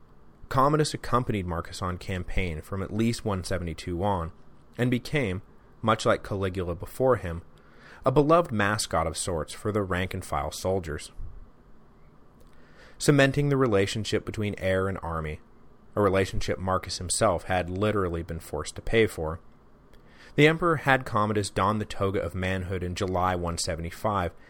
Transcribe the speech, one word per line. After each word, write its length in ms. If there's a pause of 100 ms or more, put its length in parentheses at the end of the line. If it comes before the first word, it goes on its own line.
(500)
Commodus 420
accompanied 540
Marcus 340
on 160
campaign 640
from 220
at 100
least 320
one 200
seventy-two 600
on, 260 (460)
and 140
became, 500 (400)
much 240
like 180
Caligula 520
before 420
him, 240 (640)
a 80
beloved 400
mascot 540
of 100
sorts 380
for 180
the 100
rank-and-file 680
soldiers. 600 (1900)
Cementing 500
the 80
relationship 680
between 320
heir 280
and 160
army, 380 (560)
a 60
relationship 560
Marcus 400
himself 460
had 260
literally 520
been 180
forced 360
to 60
pay 240
for, 340 (960)
the 100
emperor 300
had 300
Commodus 420
don 300
the 80
toga 340
of 140
manhood 480
in 120
July 400
one 220
seventy-five 760 (180)